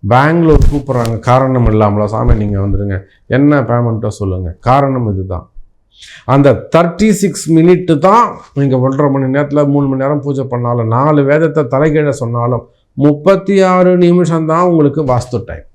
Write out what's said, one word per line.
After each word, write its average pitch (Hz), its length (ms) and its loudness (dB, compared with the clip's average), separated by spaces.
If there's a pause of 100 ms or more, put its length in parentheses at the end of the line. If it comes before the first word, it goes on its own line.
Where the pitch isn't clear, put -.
பெங்களூர் 156 640 4
கூப்பிடுறாங்க? 123 460 -4
காரணம் 127 480 0
இல்லாமலா? 104 400 0
"சாமி, 117 280 0
நீங்க 101 260 -2
வந்துருங்க, 98 400 -4 (260)
என்ன 143 340 2
பேமெண்ட்டோ 113 480 -2
சொல்லுங்க." 92 520 -6
காரணம் 127 540 0
இதுதான். 95 360 -8 (760)
அந்த 139 520 2
தேர்ட்டி 175 340 2
சிக்ஸ் 190 420 -2
மினிட் 165 460 2
தான் 196 380 2 (180)
நீங்க 139 240 0
ஒன்றரை 135 340 0
மணி 135 260 -2
நேரத்துல, 143 300 0
மூணு 143 180 0
மணி 131 160 -2
நேரம் 143 180 -2
பூஜை 135 240 -6
பண்ணாலும், 120 420 -4
நாலு 139 380 0
வேதத்தை 151 400 0
தலைகீழ 147 440 0
சொன்னாலும், 120 600 -4 (240)
முப்பத்தி 185 680 0
ஆறு 185 360 2
நிமிஷம் 175 500 2
தான் 165 220 0
உங்களுக்கு 151 360 0
வாஸ்து 123 420 -4
டைம். - 180 -14 (100)